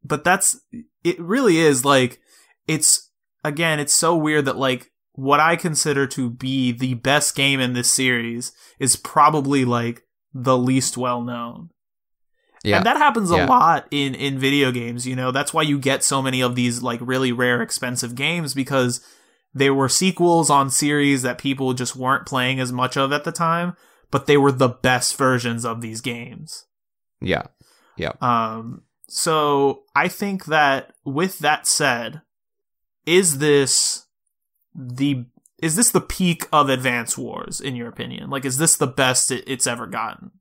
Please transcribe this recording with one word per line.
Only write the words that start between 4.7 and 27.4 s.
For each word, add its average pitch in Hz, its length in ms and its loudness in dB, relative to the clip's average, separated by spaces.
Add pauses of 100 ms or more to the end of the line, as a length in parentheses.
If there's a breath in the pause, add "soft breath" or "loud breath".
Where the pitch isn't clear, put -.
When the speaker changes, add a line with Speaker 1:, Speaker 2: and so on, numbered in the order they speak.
Speaker 1:
what 139 280 2
I 170 160 4
consider 147 520 0
to 131 200 -4
be 131 420 -2
the 127 240 -2
best 135 400 0
game 139 260 2
in 127 120 0
this 123 180 0
series 120 640 -2 (260 soft breath)
is 131 180 0
probably, 143 680 2
like, 120 380 -2 (320)
the 131 240 0
least 127 400 0
well 123 240 -2
known. 120 480 -10 (920 soft breath)
Speaker 2:
Yeah. 101 140 2
Speaker 1:
And 190 80 2
that 262 140 2
happens 226 320 2
a 175 60 4
Speaker 2:
Yeah. 180 100 4
Speaker 1:
lot 165 440 4
in, 139 240 -2
in 139 240 -4
video 135 320 2
games, 120 360 -6
you 127 100 -6
know? 127 160 -2
That's 143 220 -2
why 160 80 2
you 143 160 0
get 135 260 0
so 139 160 0
many 131 220 0
of 123 120 0
these, 123 280 0
like, 120 200 -4
really 127 300 0
rare, 123 300 0
expensive 123 520 -6
games, 151 380 -4
because 131 480 0 (540 soft breath)
they 139 160 2
were 135 180 2
sequels 175 600 2
on 139 180 4
series 143 540 2
that 123 160 -4
people 131 340 -2
just 127 240 -6
weren't 131 300 -2
playing 131 340 -2
as 127 100 -2
much 127 280 -2
of 135 140 0
at 147 120 -2
the 170 80 -6
time, 170 440 -2 (340 soft breath)
but 135 160 -2
they 147 100 6
were 139 160 6
the 131 160 2
best 127 480 0
versions 120 480 0
of 113 160 -6
these 113 220 -10
games. 123 640 -12 (520)
Speaker 2:
Yeah. 82 260 -2 (520 soft breath)